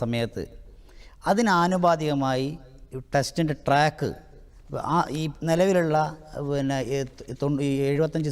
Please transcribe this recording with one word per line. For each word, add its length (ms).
സമയത്ത് 400
അതിനാനുപാതികമായി 1160
ടെസ്റ്റിൻ്റെ 440
ട്രാക്ക് 420
ആ 20
ഈ 20
നിലവിലുള്ള, 460
പിന്നെ, 260
ഈ 40
തൊണ്ണൂ-, 260
ഈ 20
എഴുപത്തഞ്ച് 400